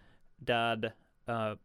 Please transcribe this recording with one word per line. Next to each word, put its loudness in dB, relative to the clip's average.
that, 2
uh, -2